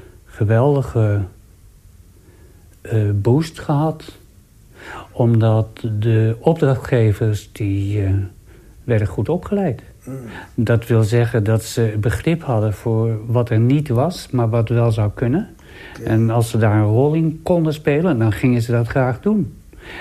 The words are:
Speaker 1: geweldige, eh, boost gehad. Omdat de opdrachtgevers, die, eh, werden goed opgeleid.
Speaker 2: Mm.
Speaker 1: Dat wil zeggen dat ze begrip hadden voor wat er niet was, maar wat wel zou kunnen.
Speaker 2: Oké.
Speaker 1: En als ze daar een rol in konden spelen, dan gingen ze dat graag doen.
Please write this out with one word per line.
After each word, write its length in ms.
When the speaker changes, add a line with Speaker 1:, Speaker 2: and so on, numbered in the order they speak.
Speaker 1:
geweldige, 960
eh, 340
boost 440
gehad. 460
Omdat 680
de 420
opdrachtgevers, 1120
die, 520
eh, 60
werden 220
goed 220
opgeleid. 540
Speaker 2:
Mm. 100
Speaker 1:
Dat 320
wil 160
zeggen 420
dat 200
ze 360
begrip 420
hadden 320
voor 580
wat 180
er 80
niet 300
was, 420
maar 180
wat 200
wel 240
zou 220
kunnen. 340
Speaker 2:
Oké. 100
Speaker 1:
En 220
als 200
ze 80
daar 180
een 80
rol 300
in 280
konden 320
spelen, 440
dan 140
gingen 300
ze 100
dat 160
graag 320
doen. 320